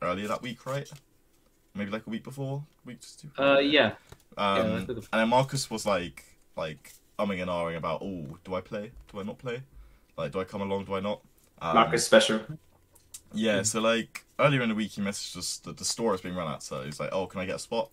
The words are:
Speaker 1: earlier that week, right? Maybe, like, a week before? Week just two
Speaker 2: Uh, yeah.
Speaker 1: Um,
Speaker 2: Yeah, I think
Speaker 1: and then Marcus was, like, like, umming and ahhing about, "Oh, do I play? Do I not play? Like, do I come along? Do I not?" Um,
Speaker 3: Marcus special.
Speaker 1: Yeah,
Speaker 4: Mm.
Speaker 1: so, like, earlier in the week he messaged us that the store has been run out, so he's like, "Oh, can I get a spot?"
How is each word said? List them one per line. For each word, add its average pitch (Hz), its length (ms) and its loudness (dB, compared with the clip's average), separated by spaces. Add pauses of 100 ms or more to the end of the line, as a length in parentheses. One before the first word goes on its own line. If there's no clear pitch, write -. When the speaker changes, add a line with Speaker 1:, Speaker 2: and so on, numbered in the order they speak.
Speaker 1:
earlier 95 260 -2
that 110 140 -4
week, 120 240 -10
right? 139 240 -6 (840)
Maybe, 98 160 -6
like, 110 160 -6
a 107 40 -10
week 110 140 -6
before? 139 400 -6 (200)
Week 120 160 -16
just - 200 -20
two 151 180 -16
Speaker 2:
Uh, 139 220 6
yeah. 143 320 6 (440)
Speaker 1:
Um, 98 220 2
Speaker 2:
Yeah, 110 180 2
I 95 100 -4
think 117 120 -6 (140)
Speaker 1:
and 110 80 4
then 113 80 4
Marcus 135 420 2
was, 110 160 -6
like, 90 380 -2 (320)
like, 78 360 -8 (260)
umming 101 240 -2
and 90 80 -4
ahhing 85 260 -2
about, 80 260 -4
"Oh, 85 420 -8
do 95 100 -6
I 90 60 -2
play? 107 320 -10 (200)
Do 104 80 -10
I - 20 -8
not 104 160 -10
play? 127 240 -8 (540)
Like, 76 160 -4
do 95 80 -2
I 95 40 -4
come 98 180 -6
along? 98 240 -2
Do 98 80 -4
I 95 60 -2
not?" 101 200 -4 (400)
Um, 85 140 0
Speaker 3:
Marcus - 320 6
special. 110 340 8 (960)
Speaker 1:
Yeah, 107 260 2
Speaker 4:
Mm. 107 60 0
Speaker 1:
so, 113 140 0
like, 113 440 2 (160)
earlier 135 220 6
in 113 80 2
the 107 40 0
week 104 180 -2
he 104 100 -6
messaged - 340 -6
us - 220 -6
that 82 180 -12
the 98 80 -8
store 113 280 0
has 95 100 -2
been 90 120 -8
run 87 140 -4
out, - 140 -6
so 69 200 -8
he's 71 160 -10
like, 76 140 -4
"Oh, 92 140 -2
can 95 140 -8
I 92 60 -4
get 92 100 -4
a - 40 -10
spot?" 113 320 -2